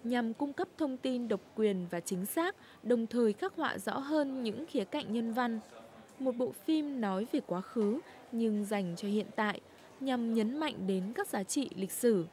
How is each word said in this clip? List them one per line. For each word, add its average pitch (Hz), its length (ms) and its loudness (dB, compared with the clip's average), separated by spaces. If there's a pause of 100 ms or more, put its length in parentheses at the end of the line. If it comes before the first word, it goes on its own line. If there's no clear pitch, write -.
nhằm 233 300 0
cung 285 200 -4
cấp 370 140 -2 (100)
thông 269 200 -2
tin 247 300 -2
độc 208 140 0 (140)
quyền 202 360 2
và 170 80 -2
chính 185 260 -2
xác, 339 300 0 (280)
đồng 226 240 2
thời 226 260 4
khắc 370 220 -2
họa 302 220 0
rõ 202 200 -2
hơn 277 460 0
những 226 220 -4
khía 240 180 -2
cạnh 247 300 -4
nhân 226 200 0
văn. 226 260 0 (600)
Một 262 120 0
bộ 247 200 0
phim 294 500 0
nói 202 300 0
về 294 160 2
quá 180 140 -2
khứ 220 380 0 (320)
nhưng 220 340 2
dành 196 320 -2
cho 202 100 -6
hiện 208 280 0
tại, 214 260 0 (380)
nhằm 247 340 0
nhấn 226 240 2
mạnh 285 300 -2
đến 190 160 2 (120)
các 392 120 -2
giá - 160 -2
trị - 320 0
lịch 190 160 -4
sử. 208 420 4